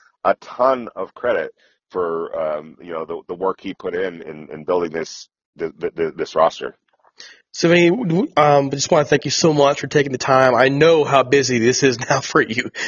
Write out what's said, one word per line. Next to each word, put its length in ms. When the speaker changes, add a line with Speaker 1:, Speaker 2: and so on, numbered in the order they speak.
Speaker 1:
a 100
ton 600
of 200
credit 380
for, 480
um, 420
you 120
know, 120
the, 240
the 60
work 260
he 120
put 220
in, 280
in, 280
in 140
building 280
this, 360
the, 220
the, 120
the, 240
this 200
roster. 420
Speaker 2:
So, 180
Vinny, 180
um, 300
I 20
just 220
wanna 160
thank 180
you 60
so 240
much 260
for 60
taking 260
the 60
time. 360
I 140
know 360
how 180
busy 360
this 240
is 180
<laughs> 100
now 100
for 220
you. 280